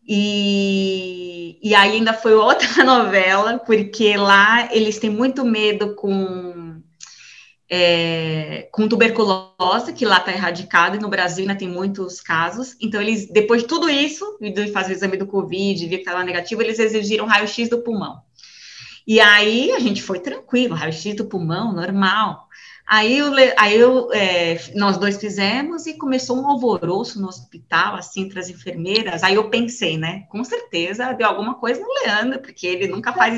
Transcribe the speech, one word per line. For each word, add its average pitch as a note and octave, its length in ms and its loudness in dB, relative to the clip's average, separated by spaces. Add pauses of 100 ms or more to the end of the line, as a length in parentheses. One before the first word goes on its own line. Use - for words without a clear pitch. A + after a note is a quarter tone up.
E, G3 1500 -2
e G#3 140 2
aí G3+ 180 8
ainda A3+ 200 0
foi A3 200 2
outra A3 340 4
<laughs> - 160 4
novela, G3+ 760 4
porque G#3 580 2
lá G3+ 560 4
eles G#3+ 260 0
têm A3+ 100 -2
muito B3+ 360 0
medo G#3 500 0
com, F3+ 840 -6 (880)
é, E3 1000 0
com G#3+ 160 0
tuberculose, A3 1040 0
que B3+ 120 -4
lá G3 140 6
tá F#3+ 120 -2
erradicado, F3+ 680 0
e - 20 -6
no G#3 100 -6
Brasil F#3 340 -2
ainda G3 140 -2
tem F#3+ 100 -8
muitos F#3 540 -6
casos. F3 600 -4
Então, G#3+ 200 -4
eles, G#3+ 300 -2
depois G#3+ 300 6
de A#3 60 -6
tudo E4 220 0
isso, D4 520 -2
e G#3 100 -8
de G3+ 200 -4
fazer F#3+ 220 -4
o - 20 -4
exame F#3+ 220 -2
do G3 100 -6
covid, F#3 600 -2
ver F3+ 120 -4
que F#3 60 -14
tava F3+ 180 -4
negativo, F3+ 380 -4
eles A3 180 -2
exigiram G#3+ 460 0
raio-x G#3+ 440 0
do A#3 140 -2
pulmão. F#3+ 380 -6 (840)
E A3 120 6
aí, G#3+ 520 6
a B4+ 80 0
gente G3+ 240 -2
foi F#3+ 160 -6
tranquilo, B3 560 -2
raio-x D#3+ 400 -6
do G#3+ 100 -6
pulmão, F#3 480 -4
normal. F#3+ 720 -2 (400)
Aí, A3 320 4
eu D4 120 0
le-, C4+ 260 6
aí G#3 220 4
eu, B3 340 6
é, F3 460 0 (160)
nós G3+ 220 2
dois G3+ 200 0
fizemos A3+ 680 -4
e D#4 100 -10
começou C4 420 -2
um C4+ 80 -2
alvoroço A3+ 760 -2
no G3 60 -4
hospital, F3 680 -4
assim, F3+ 280 -10
entre F#3+ 160 -10
as F3+ 100 -10
enfermeiras. F3+ 760 -4
Aí F#3+ 120 4
eu G#3+ 140 2
pensei, A3+ 480 -2
né, E3+ 320 -6
com A3 140 -8
certeza B3 680 -6
deu A3+ 140 0
alguma G3+ 280 -4
coisa A#3+ 260 -4
no G#4 60 -10 (160)
Leandro, A#3+ 360 -2
porque - 280 -12
ele F3+ 200 -4
nunca F#3+ 260 -6
faz A#3 240 0